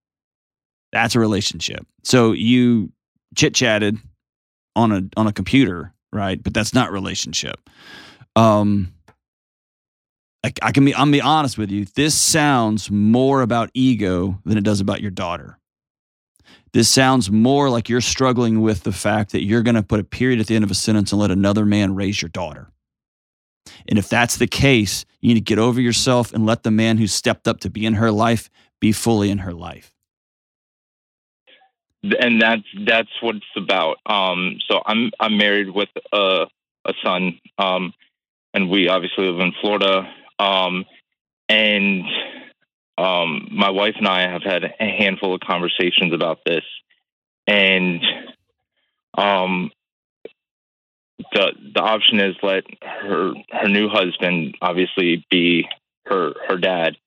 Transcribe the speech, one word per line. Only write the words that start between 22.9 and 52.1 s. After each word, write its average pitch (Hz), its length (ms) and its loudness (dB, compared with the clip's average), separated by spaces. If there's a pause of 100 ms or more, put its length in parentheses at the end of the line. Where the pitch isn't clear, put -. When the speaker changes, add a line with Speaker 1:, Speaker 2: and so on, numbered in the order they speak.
Speaker 1:
And - 100 2
if 101 100 -2
that's 117 280 2
the 120 120 0
case, 123 560 2 (160)
you - 80 2
need 120 60 6
to 110 60 4
get 101 200 0
over 120 200 2
yourself 120 540 2
and 110 100 0
let 113 200 0
the 113 80 2
man 110 260 2
who 110 80 2
stepped - 420 -2
up 113 120 -4
to 95 100 -8
be 107 160 -6
in 113 80 0
her 113 160 2
life 110 400 0 (300)
be 107 120 2
fully 104 380 2
in 101 80 -2
her 90 160 -8
life. 85 380 -16 (2250)
Speaker 2:
And 117 220 2
that's, 113 220 2 (220)
that's 113 220 0 (140)
what 113 140 -2
it's 104 100 -14 (100)
about. 90 480 -2
Um, 92 540 -2 (100)
so 98 160 0
I'm, 110 340 0
I'm 107 200 0
married 101 320 0
with 98 180 -2 (240)
a, 95 320 2 (400)
a 95 80 -4 (100)
son, 92 380 -2 (160)
um, 92 380 -2 (580)
and 98 160 0
we 90 200 2
obviously 92 380 0
live 90 140 -2
in 90 120 0 (100)
Florida. 98 440 0 (320)
Um, 92 460 0 (640)
and, 104 540 2 (960)
um, 87 520 -2
my 98 200 0
wife 101 260 0
and 107 100 -2
I 92 140 2 (100)
have 87 120 -8
had 87 220 -2
a 85 40 -4 (100)
handful 98 560 -2
of 90 60 -8
conversations 87 720 -2
about 82 340 -2
this, 82 160 -2 (840)
and, 92 560 2 (1120)
um, 92 540 0 (1600)
the, 98 200 0 (220)
the 101 60 0
option 107 400 0